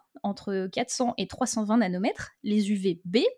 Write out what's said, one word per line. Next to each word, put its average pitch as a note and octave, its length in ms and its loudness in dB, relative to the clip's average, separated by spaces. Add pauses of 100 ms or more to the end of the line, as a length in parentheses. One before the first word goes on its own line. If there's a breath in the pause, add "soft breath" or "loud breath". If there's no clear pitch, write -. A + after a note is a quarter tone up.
(240)
entre G3 500 -2
quatre - 160 -2
cents A#3+ 300 0
et F#3+ 80 -2
trois - 180 -4
cent A3 180 -2
vingt G#3+ 140 2
nanomètres. G3 540 0 (100)
Les G#3 300 2
U G#3 40 2
V F#3 300 0
B, F#3 140 2 (180)